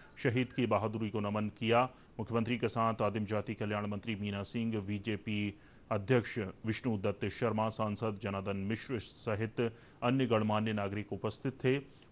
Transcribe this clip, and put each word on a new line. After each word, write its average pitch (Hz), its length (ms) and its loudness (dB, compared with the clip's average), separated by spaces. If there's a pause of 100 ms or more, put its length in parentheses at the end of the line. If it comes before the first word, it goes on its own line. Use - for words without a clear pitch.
(180)
शहीद 123 360 0
की 123 140 2
बहादुरी 110 420 0
को 110 100 -2
नमन 104 400 0
किया। 113 240 6 (360)
मुख्यमंत्री 113 380 0
के 113 120 0
साथ 113 320 2
आदिम 104 240 2
जाति 107 280 -2
कल्याण 104 340 -2
मंत्री 104 280 -4
मीना 101 280 -2
सिंह, 113 360 -2
बीजेपी 104 760 -2 (380)
अध्यक्ष 113 460 2 (280)
विष्णु 110 320 0
दत्त 101 320 -2
शर्मा, 110 400 0
सांसद 107 540 -2
जनार्दन 98 360 -2
मिश्र 110 400 -2
सहित 110 600 -4 (420)
अन्य 127 240 4
गणमान्य 107 480 4
नागरिक 101 400 -2
उपस्थित 110 420 -4
थे। 135 220 2 (340)